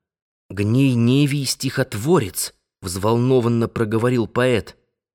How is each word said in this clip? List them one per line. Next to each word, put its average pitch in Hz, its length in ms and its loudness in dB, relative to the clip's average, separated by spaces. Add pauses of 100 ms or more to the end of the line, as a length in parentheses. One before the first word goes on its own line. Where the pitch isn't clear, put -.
(500)
«Гней 117 460 0
Невий 135 500 2
стихотворец», 131 1080 -4 (260)
взволнованно 117 880 0
проговорил 113 580 -2
поэт. 120 520 -2 (380)